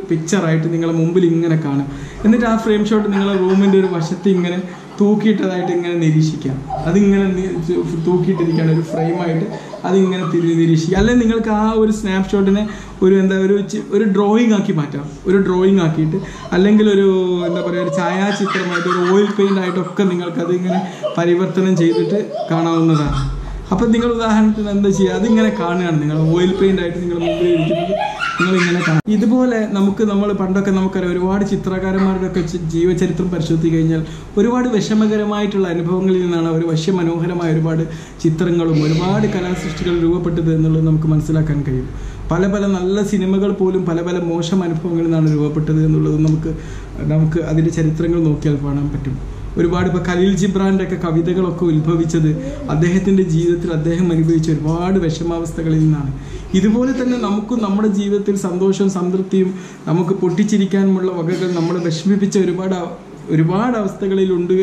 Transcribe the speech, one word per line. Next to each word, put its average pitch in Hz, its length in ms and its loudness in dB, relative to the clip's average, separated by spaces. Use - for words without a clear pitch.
പിക്ചറായിട്ട് 165 680 0
നിങ്ങളെ 165 260 -2
മുമ്പിൽ 175 240 2
ഇങ്ങനെ 165 300 2
കാണുക. 139 220 -2
എന്നിട്ട് 233 280 4
ആ 226 120 2
ഫ്രെയിം 214 260 2
ഷോട്ട് 208 240 2
നിങ്ങളെ 196 200 0
റൂമിൻ്റെ 190 380 4
ഒരു 185 120 2
വശത്ത് 170 420 -2
ഇങ്ങനെ 175 220 -2
തൂക്കിയിട്ടതായിട്ട് 196 760 2
ഇങ്ങനെ 175 240 -2
നിരീക്ഷിക്കാം. 156 540 0
അതിങ്ങനെ 196 340 4
നി-, 185 140 -4
തൂക്കിയിട്ടിരിക്കുകയാണ് 170 680 2
ഒരു 160 160 0
ഫ്രെയിമായിട്ട്, 165 540 -2
അതിങ്ങനെ 185 440 2
തിരി-, 165 280 2
നിരീക്ഷിക്കുക. 165 400 2
അല്ലെങ്കിൽ 240 240 4
നിങ്ങൾക്ക് 220 280 0
ആ 220 40 2
ഒരു 214 160 2
സ്നാപ്ഷോട്ടിനെ 196 640 0
ഒരു, 190 180 6
എന്താ, 190 140 2
ഒരു 202 100 4
ചി-, 208 140 -6
ഒരു 226 80 4
ഡ്രോയിങ് 214 420 4
ആക്കി 185 220 0
മാറ്റാം. 143 240 -6
ഒരു 196 180 4
ഡ്രോയിങ് 185 400 4
ആക്കിയിട്ട്, 160 340 0
അല്ലെങ്കിൽ 214 400 6
ഒരു, 196 120 4
എന്താ 175 180 -2
പറയുക, 175 200 -2
ഒരു 160 140 -4
ഛായാചിത്രമായിട്ട്, 180 920 -2
ഒരു 180 60 0
ഓയിൽ 202 260 4
പെയിന്റ് 196 260 2
ആയിട്ടൊക്കെ 180 480 -2
നിങ്ങൾക്ക് 175 340 -4
അതിങ്ങനെ 180 340 -2
പരിവർത്തനം 185 640 2
ചെയ്തിട്ട് 165 380 2
കാണാവുന്നതാണ്. 165 640 2
അപ്പം 226 220 0
നിങ്ങൾ 240 220 0
ഉദാഹരണത്തിന് 214 580 2
എന്താ 202 220 4
ചെയ്യുക, 185 240 2
അതിങ്ങനെ 220 280 4
കാണുകയാണ്, 175 420 0
നിങ്ങൾ 156 160 0
ഓയിൽ 180 240 2
പെയിന്റ് 190 240 2
ആയിട്ട് 170 220 -4
നിങ്ങൾ 175 200 -4
മുമ്പിൽ 170 300 0
ഇരിക്കുന്നത് 175 400 0
നിങ്ങളിങ്ങനെ 175 480 0
കാണും. 160 160 2
ഇതുപോലെ 240 440 2
നമുക്ക്, 196 340 0
നമ്മൾ 202 180 0
പണ്ടൊക്കെ 190 380 0
നമുക്കറിയാം, 185 360 -2
ഒരുപാട് 190 380 0
ചിത്രകാരന്മാരുടെയൊക്കെ 190 960 -2
ചി-, 175 100 -6
ജീവചരിത്രം 180 640 0
പരിശോധിച്ച് 165 400 0
കഴിഞ്ഞാൽ 160 280 0
ഒരുപാട് 240 360 2
വിഷമകരമായിട്ടുള്ള 208 960 0
അനുഭവങ്ങളിൽ 185 500 0
നിന്നാണ് 170 320 0
ഒരു 165 160 0
വശ്യമനോഹരമായ 170 840 -2
ഒരുപാട് 160 280 0
ചിത്രങ്ങളും 165 600 2
ഒരുപാട് 185 480 0
കലാസൃഷ്ടികളും 180 680 -2
രൂപപ്പെട്ടത് 165 520 0
എന്നുള്ളത് 160 340 2
നമുക്ക് 156 240 2
മനസ്സിലാക്കാൻ 151 540 0
കഴിയും. 127 200 -4
പല 175 100 0
പല 202 140 -2
നല്ല 190 360 0
സിനിമകൾ 190 380 0
പോലും 185 280 0
പല 165 180 -2
പല 175 100 -2
മോശം 175 340 0
അനുഭവങ്ങളിൽ 165 420 -2
നിന്നാണ് 160 280 2
രൂപപ്പെട്ടത് 156 500 0
എന്നുള്ളത് 156 400 2
നമുക്ക്, 156 260 0
നമുക്ക് 160 260 2
അതിൻ്റെ 160 260 2
ചരിത്രങ്ങൾ 165 500 0
നോക്കിയാൽ 147 380 0
കാണാൻ 143 280 -2
പറ്റും. 131 220 -6
ഒരുപാട് 180 300 0
ഇപ്പോൾ 180 160 -2
ഖലീൽ 180 340 2
ജിബ്രാൻ്റെ 190 460 0
ഒക്കെ 175 180 -6
കവിതകളൊക്കെ 170 680 0
ഉത്ഭവിച്ചത് 160 580 2
അദ്ദേഹത്തിൻ്റെ 185 520 2
ജീവിതത്തിൽ 170 420 0
അദ്ദേഹം 170 380 0
അനുഭവിച്ച 160 400 2
ഒരുപാട് 170 500 0
വിഷമാവസ്ഥകളിൽ 165 800 -2
നിന്നാണ്. 143 260 0
ഇതുപോലെ 240 400 2
തന്നെ 247 180 0
നമുക്കും 214 380 -2
നമ്മുടെ 214 240 0
ജീവിതത്തിൽ 202 360 0
സന്തോഷവും 190 540 0
സംതൃപ്തിയും 185 500 0
നമുക്ക് 175 320 0
പൊട്ടിച്ചിരിക്കാനുമുള്ള 190 1000 2
വകകൾ 175 300 -2
നമ്മളെ 170 300 0
വിഷമിപ്പിച്ച 196 560 0
ഒരുപാട് 185 360 -2
അവ-, 170 120 -8
ഒരുപാട് 190 460 2
അവസ്ഥകളിലുണ്ട് 185 840 0